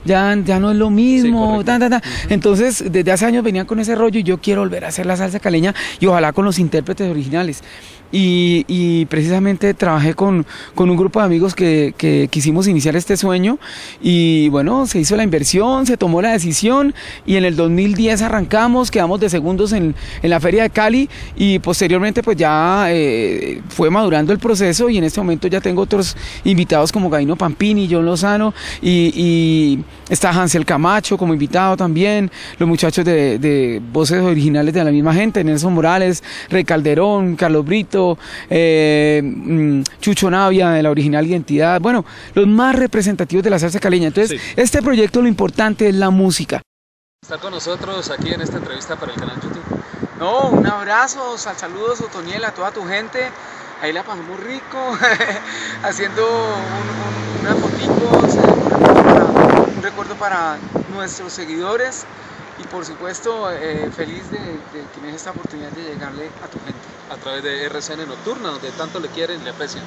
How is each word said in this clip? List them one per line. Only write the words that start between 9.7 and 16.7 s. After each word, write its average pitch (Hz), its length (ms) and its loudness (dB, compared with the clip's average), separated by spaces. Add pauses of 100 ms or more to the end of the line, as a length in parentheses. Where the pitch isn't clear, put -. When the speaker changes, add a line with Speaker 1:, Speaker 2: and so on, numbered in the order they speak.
Speaker 1:
trabajé 160 400 2
con, 185 320 0 (300)
con 180 160 4
un 175 80 2
grupo 190 220 2
de 208 40 2
amigos 175 300 2
que, 156 420 2
que 143 340 2
quisimos 160 380 2
iniciar 156 260 2
este 180 220 0
sueño 190 420 0 (440)
y 165 480 4
bueno, 196 360 2
se 202 120 -2
hizo 165 180 2
la 220 60 2
inversión, 208 640 2
se 247 100 2
tomó 175 240 2
la 226 120 2
decisión 226 600 2 (300)